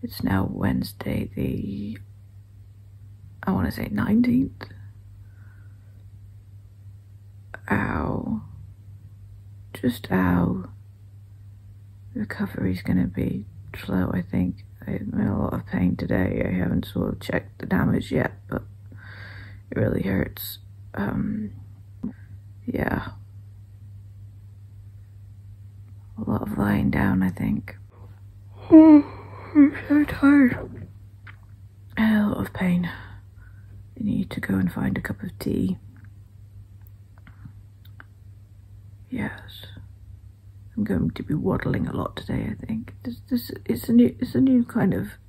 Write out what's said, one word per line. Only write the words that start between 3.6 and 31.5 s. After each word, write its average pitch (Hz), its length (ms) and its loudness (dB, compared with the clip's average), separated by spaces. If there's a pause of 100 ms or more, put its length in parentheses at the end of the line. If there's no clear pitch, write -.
say - 180 -4
nineteenth. 240 800 2 (3000)
Ow. - 720 0 (1300)
Just - 360 -2
ow. 185 600 2 (1400)
Recovery's - 680 -2
gonna - 240 2
be - 380 -2 (400)
slow, - 300 0
I 90 80 0
think. - 420 0 (220)
I'm - 280 -4
in 208 120 2
a 98 140 2
lot - 140 0
of - 120 -4
pain - 300 2
today. - 480 0
I - 80 0
haven't 82 340 0
sort - 260 -2
of - 80 -6
checked - 380 -4
the - 80 -6
damage - 460 2
yet, - 200 2 (160)
but - 140 -4 (1080)
it - 80 -2
really - 240 2
hurts. - 560 -2 (360)
Um, 208 580 -2 (1120)
yeah. - 460 -2 (3000)
A 220 120 -4
lot - 120 0
of - 140 -4
lying - 340 4
down, 95 320 4
I 92 80 4
think. - 460 -2 (460)
<sighs> - 480 -8
I'm 311 1080 10 (120)
so 294 160 6
tired. - 840 4 (1080)